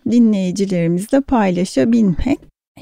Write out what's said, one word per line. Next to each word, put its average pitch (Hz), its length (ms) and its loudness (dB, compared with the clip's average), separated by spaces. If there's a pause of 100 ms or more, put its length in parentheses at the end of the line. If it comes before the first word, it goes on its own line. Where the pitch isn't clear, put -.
(100)
dinleyicilerimizle 190 1120 0
paylaşabilmek. 226 1160 0 (440)